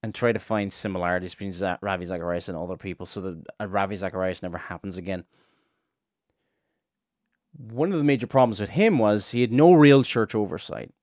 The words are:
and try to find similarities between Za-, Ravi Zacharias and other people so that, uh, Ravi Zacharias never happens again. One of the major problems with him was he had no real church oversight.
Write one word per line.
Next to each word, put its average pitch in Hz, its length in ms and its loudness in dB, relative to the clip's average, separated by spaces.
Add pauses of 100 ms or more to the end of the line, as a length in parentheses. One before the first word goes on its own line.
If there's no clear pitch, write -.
and 107 100 -8
try 120 200 0
to 107 60 -2
find 104 320 -4
similarities 90 640 -4
between 98 200 -10
Za-, 90 280 -4
Ravi 92 240 -4
Zacharias 87 440 -6
and 85 80 -8
other 87 180 -8
people 90 300 -12
so - 160 -10
that, 90 260 -10 (120)
uh, 107 80 -8
Ravi 98 280 -2
Zacharias 92 480 -4
never 87 140 -10
happens 90 400 -12
again. 92 260 -8 (2250)
One 131 360 -2
of 170 40 0
the 147 60 0
major 131 240 2
problems 120 320 2
with 104 120 -6
him 190 280 2
was 107 320 2
he 120 100 0
had 117 120 0
no 156 200 8
real 139 300 8
church 117 320 -2
oversight. 90 560 -6 (120)